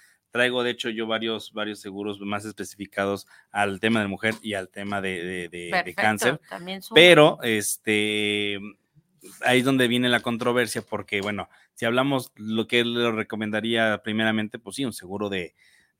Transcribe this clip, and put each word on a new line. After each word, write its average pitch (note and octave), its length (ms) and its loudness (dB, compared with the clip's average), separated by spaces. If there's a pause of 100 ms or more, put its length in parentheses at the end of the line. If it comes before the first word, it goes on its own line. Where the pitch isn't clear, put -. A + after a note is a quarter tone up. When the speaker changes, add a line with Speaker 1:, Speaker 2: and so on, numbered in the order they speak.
(300)
Speaker 1:
Traigo, B2 320 0
de B2 80 0
hecho, A#2+ 200 -4
yo A2+ 180 -4
varios, A2 440 -4
varios G#2+ 300 -6
seguros G2+ 380 -8
más G#2 260 -6
especificados G2 800 -4 (260)
al G2+ 280 0
tema A2 220 2
de G2+ 60 0
mujer A2 360 -2
y G#2+ 100 -6
al F#2+ 160 -6
tema G2+ 320 -6
de, F#2 220 -4
de, F2+ 260 -6
de, F2 160 -12
de E2+ 60 -8
Speaker 2:
Perfecto, F2+ 300 -4
Speaker 1:
cáncer. G#2+ 460 0
Speaker 2:
también F#3+ 360 -10
suma. - 100 -8
Speaker 1:
Pero, E3 480 10
este, G#2 1160 0 (840)
ahí B2+ 180 4
es B2 60 2
donde C3 220 4
viene B2 220 2
la A#2+ 100 2
controversia, A#2+ 640 -2
porque, G2+ 380 -6
bueno, G2 280 -4 (240)
si - 120 -6
hablamos B2+ 500 0
lo A2 320 -4
que A#2+ 140 4
él A#2 120 0
lo A#2+ 180 0
recomendaría A2 920 -2
primeramente, A2 560 -2
pues - 160 -14
sí, C#3 100 -4
un A2+ 80 -6
seguro G2+ 360 -6
de, F2+ 260 -6 (440)